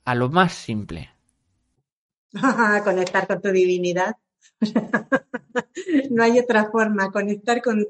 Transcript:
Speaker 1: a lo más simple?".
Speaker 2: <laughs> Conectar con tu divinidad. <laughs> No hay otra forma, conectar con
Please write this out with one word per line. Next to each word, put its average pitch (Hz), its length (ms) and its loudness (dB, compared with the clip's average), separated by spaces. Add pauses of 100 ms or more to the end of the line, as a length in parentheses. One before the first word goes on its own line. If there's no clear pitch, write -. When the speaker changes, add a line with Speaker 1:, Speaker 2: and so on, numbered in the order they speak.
Speaker 1:
a 127 100 0
lo 123 160 0
más 175 240 2
simple?". 104 560 -10 (1200)
Speaker 2:
<laughs> 214 520 2
Conectar 185 420 0
con 190 160 -2
tu 202 80 -2
divinidad. 180 680 0 (440)
<laughs> - 840 -4 (680)
No 226 120 2
hay 233 160 4
otra 220 320 2
forma, 214 400 0
conectar 208 500 -2
con 214 300 0